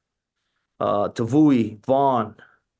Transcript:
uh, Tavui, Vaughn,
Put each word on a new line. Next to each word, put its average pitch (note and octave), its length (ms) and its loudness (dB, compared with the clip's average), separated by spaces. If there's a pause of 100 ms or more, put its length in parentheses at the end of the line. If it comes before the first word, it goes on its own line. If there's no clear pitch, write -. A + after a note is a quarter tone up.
(800)
uh, G2+ 300 -2
Tavui, A#2 720 0
Vaughn, C3 520 0 (440)